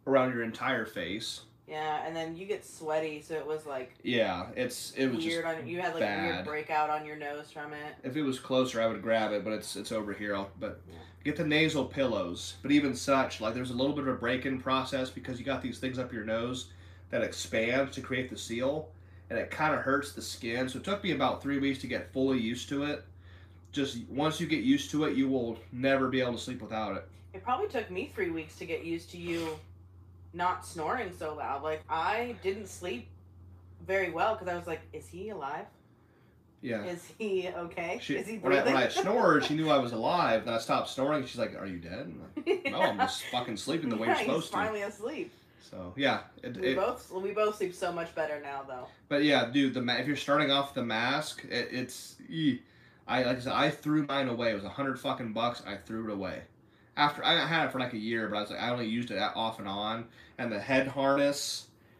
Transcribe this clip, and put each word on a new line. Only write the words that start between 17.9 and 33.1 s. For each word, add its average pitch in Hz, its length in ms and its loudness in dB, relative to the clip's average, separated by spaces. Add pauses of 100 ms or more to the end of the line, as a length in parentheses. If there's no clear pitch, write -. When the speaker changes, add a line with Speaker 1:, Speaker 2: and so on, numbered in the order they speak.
Speaker 1:
to 131 80 -6
create 127 260 -2
the 104 80 -10
seal, 131 540 -2 (400)
and 117 80 0
it - 120 -2
kinda 151 280 2
hurts 135 340 2
the 113 80 -8
skin. 123 480 -2
So 120 120 -6
it - 40 -10
took 202 180 -2
me 180 100 2
about 143 300 2
three 139 160 0
weeks 135 200 2
to 127 80 -8
get - 260 -4
fully 131 280 4
used 117 300 -2
to 143 140 0
it. 147 200 -4 (680)
Just 127 380 0
once 151 280 2
you 170 80 -2
get 143 180 2
used 139 260 6
to 156 140 2
it, 135 120 2
you 135 140 4
will 117 280 2 (140)
never 131 360 4
be 127 120 2
able 123 120 2
to 113 60 -4
sleep 123 220 -8
without 107 360 -4
it. - 120 -10 (240)
Speaker 2:
It 190 100 -12
probably 370 260 0
took 226 220 -4
me 196 240 -6
three 180 160 0
weeks 160 280 -6
to 170 80 -10
get 160 180 -4
used 170 280 -6
to 180 40 -14
you 165 420 -4 (760)
not 175 340 0
snoring 180 500 -4
so 156 200 -6
loud. 139 260 -4
Like, 156 260 -2
I 208 540 0
didn't 196 240 -4
sleep 208 400 -8 (800)